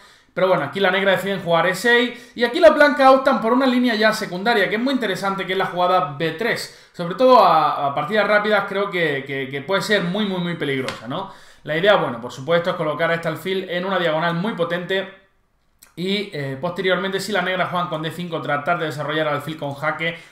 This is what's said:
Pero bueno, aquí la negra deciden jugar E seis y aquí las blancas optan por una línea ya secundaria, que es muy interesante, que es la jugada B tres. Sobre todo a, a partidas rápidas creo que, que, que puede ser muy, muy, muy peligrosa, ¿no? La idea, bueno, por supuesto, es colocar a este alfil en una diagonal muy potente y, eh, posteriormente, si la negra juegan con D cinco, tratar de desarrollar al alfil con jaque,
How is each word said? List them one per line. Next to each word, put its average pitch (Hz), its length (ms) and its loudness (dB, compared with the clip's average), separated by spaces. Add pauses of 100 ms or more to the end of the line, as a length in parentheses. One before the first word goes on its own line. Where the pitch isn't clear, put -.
(340)
Pero 185 140 2
bueno, 170 160 2
aquí 135 160 -6
la 196 100 4
negra 190 220 2
deciden 185 300 -2
jugar 165 240 2
E 180 80 0
seis 240 600 0
y 233 100 -2
aquí 240 140 0
las 320 160 8
blancas 277 360 6
optan 269 320 4
por 226 100 0
una 262 140 2
línea 247 280 2
ya 214 200 2
secundaria, 190 560 0
que 196 60 -2
es 226 60 -2
muy 269 120 0
interesante, 196 500 -4
que 175 80 -4
es 190 60 -2
la 185 80 0
jugada 180 520 0
B 160 140 -2
tres. - 460 -6 (160)
Sobre 175 220 -6
todo 254 260 8
a, 151 440 4
a 139 80 -2
partidas 196 320 0
rápidas 208 400 2
creo 196 240 -2
que, 151 360 -2
que, 135 240 -6
que 139 100 -8
puede 185 220 -2
ser 202 220 0
muy, 190 200 -2
muy, 185 160 -2
muy 175 140 -4
peligrosa, 135 520 -4
¿no? 147 240 -8 (340)
La 151 120 -4
idea, 196 200 4
bueno, 123 220 -2
por 120 140 -12
supuesto, 170 380 -2
es 175 60 -4
colocar 160 340 -2
a 170 40 0
este 165 140 -4
alfil 185 400 -4
en 180 160 -4
una 190 140 -2
diagonal 165 360 0
muy 190 180 -2
potente 175 680 -4 (760)
y, 196 360 -4
eh, 139 260 -8
posteriormente, 185 640 -2
si 208 120 -8
la 185 100 0
negra 185 240 -2
juegan 170 220 -4
con 156 120 -6
D 160 100 -6
cinco, 170 300 -8
tratar 151 380 -2
de 165 80 -4
desarrollar 151 420 -2
al 147 60 0
alfil 151 240 -6
con 139 160 -6
jaque, 160 440 -4 (140)